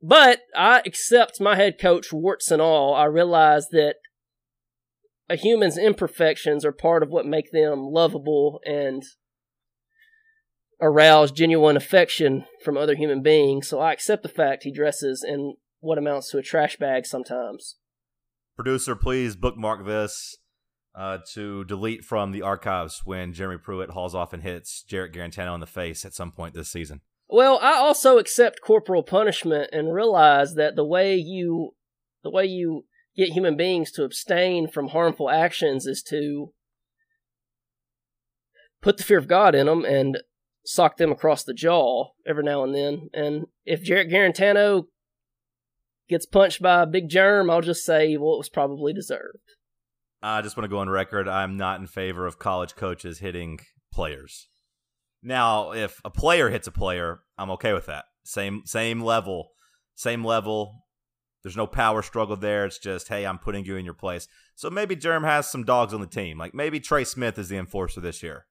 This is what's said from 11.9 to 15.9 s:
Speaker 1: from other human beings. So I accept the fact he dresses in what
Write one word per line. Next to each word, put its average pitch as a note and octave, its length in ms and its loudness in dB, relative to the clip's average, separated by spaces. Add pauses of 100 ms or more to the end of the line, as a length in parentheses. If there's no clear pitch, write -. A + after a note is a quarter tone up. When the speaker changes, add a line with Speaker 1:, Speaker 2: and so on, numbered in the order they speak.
Speaker 1:
from D3 120 -2
other D3 200 0
human C#3 260 -2
beings. C#3 460 4
So D3+ 100 -4
I C#3+ 140 0
accept G#3 320 -2
the E3 40 -10
fact C#3 360 -2
he C#3 80 -8
dresses C#3+ 540 -2
in C#3+ 280 -6 (240)
what D#3+ 200 -2